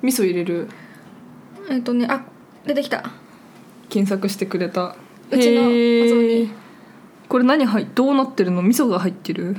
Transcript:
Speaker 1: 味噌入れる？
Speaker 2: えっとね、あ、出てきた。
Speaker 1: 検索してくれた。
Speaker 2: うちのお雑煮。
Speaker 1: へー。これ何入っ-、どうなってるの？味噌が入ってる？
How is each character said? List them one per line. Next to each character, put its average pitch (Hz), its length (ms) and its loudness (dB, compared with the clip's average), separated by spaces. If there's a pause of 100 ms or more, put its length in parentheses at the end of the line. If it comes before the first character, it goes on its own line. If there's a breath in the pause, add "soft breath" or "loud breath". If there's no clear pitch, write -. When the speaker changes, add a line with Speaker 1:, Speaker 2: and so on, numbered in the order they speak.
Speaker 1:
味 262 100 0
噌 233 120 0
入 180 100 0
れ 175 100 -2
る？ 170 240 -6 (1000 loud breath)
Speaker 2:
え 262 80 -2
っ 240 40 -4
と 240 120 -4
ね、 240 140 0
あ、 269 140 -2 (440)
出 294 80 -2
て 277 80 -2
き 277 60 -6
た。 - 160 -6 (840)
Speaker 1:
検 196 200 0
索 196 200 -2
し 196 80 -6
て 190 100 -4
く 190 120 -6
れ 180 100 -4
た。 180 280 -6 (340)
Speaker 2:
う 262 80 0
ち 240 160 4
の 240 80 4
お - 20 4
雑 240 60 4
煮。 - 20 2
Speaker 1:
へ 240 40 2 (680)
ー。 220 60 -2 (800 loud breath)
こ 254 100 0
れ 247 60 4
何 277 200 4
入 208 180 0
っ-、 - 120 -6
ど 269 160 2
う 285 40 2
な 269 100 2
っ 262 80 -10
て 202 120 0
る 180 60 -2
の？ 180 120 0
味 214 120 4
噌 269 140 2
が 185 120 0
入 185 100 -2
っ - 40 -10
て - 180 -10
る？ 175 260 -6